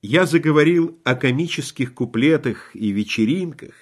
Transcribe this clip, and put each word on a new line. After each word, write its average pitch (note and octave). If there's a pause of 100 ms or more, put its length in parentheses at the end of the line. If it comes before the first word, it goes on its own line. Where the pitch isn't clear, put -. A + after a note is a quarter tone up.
Я D#3
заговорил D#3
о B2+
комических C3+
куплетах B2+
и G#2+
вечеринках A2+